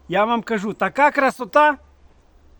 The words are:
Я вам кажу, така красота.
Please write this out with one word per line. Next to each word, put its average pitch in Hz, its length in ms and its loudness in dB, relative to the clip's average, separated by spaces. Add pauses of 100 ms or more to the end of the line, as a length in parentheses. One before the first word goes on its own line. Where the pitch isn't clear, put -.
Я 190 160 0
вам 233 160 -2
кажу, 208 320 -6
така 262 380 0
красота. 277 680 0 (800)